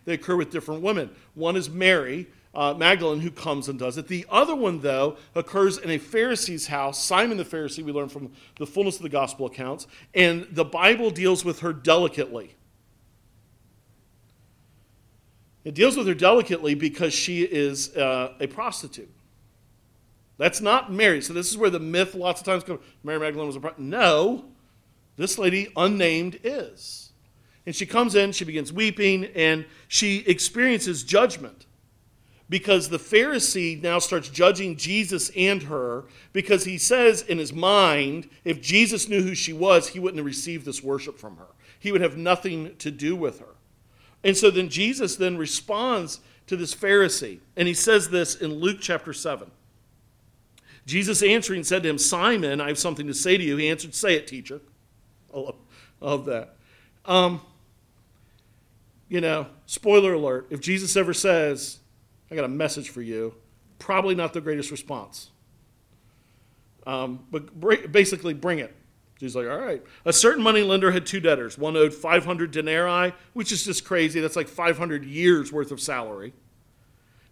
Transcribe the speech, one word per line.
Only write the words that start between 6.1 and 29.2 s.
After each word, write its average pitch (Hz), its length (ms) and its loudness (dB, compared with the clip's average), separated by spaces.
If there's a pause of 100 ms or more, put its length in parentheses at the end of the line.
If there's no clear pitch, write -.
house. 139 380 -4
Simon 208 340 2
the 175 80 -6
Pharisee, 156 380 -8
we 147 80 -8
learn 143 180 -4
from 143 220 -14 (260)
the 151 80 -8
fullness 190 300 -2
of 175 80 -14
the 160 60 -8
gospel 135 360 -2
accounts, 131 400 -10 (300)
and 175 340 4
the 160 160 -2
Bible 208 460 4
deals 180 340 0
with 165 140 -4
her 170 120 -4
delicately. 143 840 0 (3000)
It 151 100 -10
deals 233 220 4
with 220 100 0
her 180 80 0
delicately 175 580 4
because 147 400 -2
she 175 300 -2
is, 143 520 -2
uh, 131 440 -2
a 143 80 -4
prostitute. 143 640 -10 (1300)
That's 175 240 0
not 214 320 0
Mary. 190 280 4
So 170 120 -8
this 175 160 -4
is 220 80 -6
where 208 140 2
the 175 80 -2
myth 175 340 -2
lots 180 260 -4
of - 60 -14
times 185 180 -2
comes, 170 160 -10 (240)
"Mary 151 160 -6
Magdalene 151 280 -4
was 139 80 -8
a 135 40 -12
pro-," 156 180 -8
no, 175 680 2 (720)
this 190 200 -2
lady 196 380 0
unnamed 175 680 0
is. 220 680 -10 (540)
And 170 100 -8
she 190 120 -6
comes 233 260 2
in, 202 180 4
she 185 140 -6
begins 156 260 -6
weeping, 196 540 0